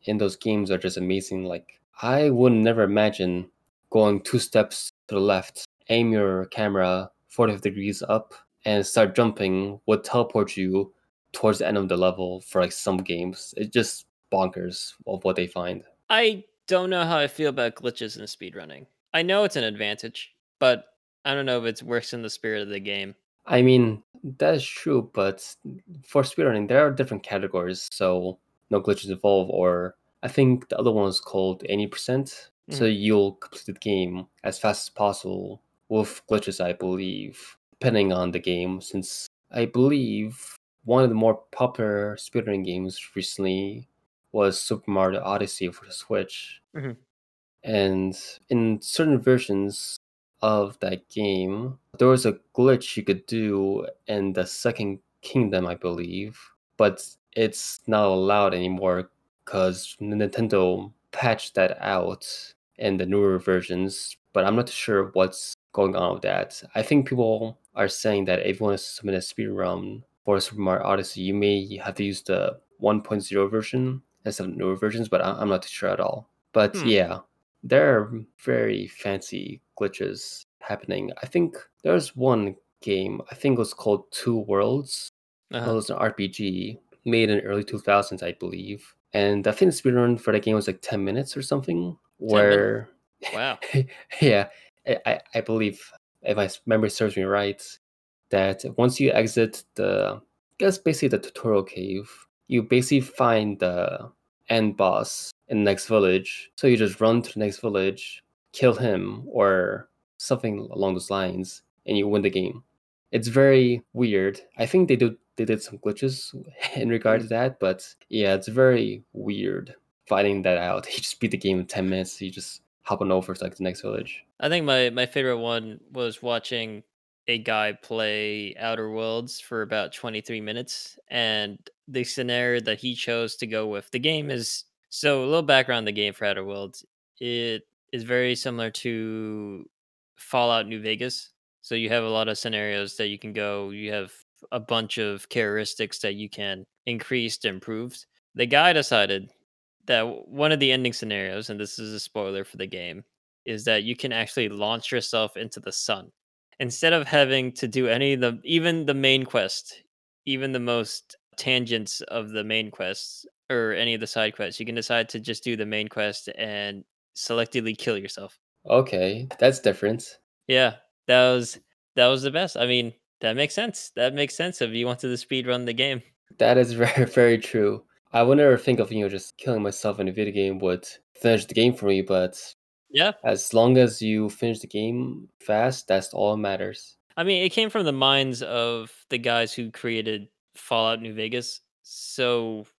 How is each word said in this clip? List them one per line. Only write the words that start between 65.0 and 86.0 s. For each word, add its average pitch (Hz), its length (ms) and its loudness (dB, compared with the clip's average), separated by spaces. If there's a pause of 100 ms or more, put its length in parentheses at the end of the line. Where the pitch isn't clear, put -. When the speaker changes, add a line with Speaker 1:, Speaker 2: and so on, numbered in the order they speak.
Speaker 1:
what's 92 400 0 (200)
going 95 220 2
on 90 180 0
with 92 100 -8
that. 95 400 -2 (100)
I 113 80 -2
think 135 260 4
people 113 520 0 (160)
are 101 120 0
saying 101 380 0
that 92 200 0
if 98 140 -2
you 110 60 0
wanna 101 140 2
submit - 360 -6
a 92 40 0
speedrun 98 840 -6 (220)
for 101 140 4
Super 104 220 -6
Mario 95 240 2
Odyssey, 98 360 -2
you 92 140 -2
may 101 420 2
have 98 180 -8
to 104 80 -2
use 98 200 -4
the 95 360 0 (200)
one 107 220 2
point 104 220 -4
zero 98 240 2
version 127 540 -2 (240)
instead 104 220 -6
of 87 80 -6
newer 92 200 0
versions, 107 340 -2
but 87 120 2
I, 90 120 0
I'm 104 160 -2
not 92 120 2
too - 80 -14
sure - 200 -4
at 95 100 -2
all. - 300 -4 (240)
But 107 220 4
Speaker 2:
Hmm. 165 120 -2
Speaker 1:
yeah, 95 320 2 (440)
there 135 360 6
are 107 120 -4 (280)
very 110 480 -2
fancy 98 760 -8 (180)
glitches 98 640 -6 (140)
happening. 98 520 -6 (100)
I - 60 -10
think - 280 0 (280)
there's 165 320 2
one 113 400 2 (260)
game, 98 400 -2 (100)
I - 40 -14
think 135 200 2
it 117 40 0
was 110 140 -2
called - 380 -2
Two 117 260 -2
Worlds. 107 720 -2 (440)
Speaker 2:
Uh-huh. 117 180 -2
Speaker 1:
It - 40 0
was 107 140 -2
an 98 80 -4
R 107 160 0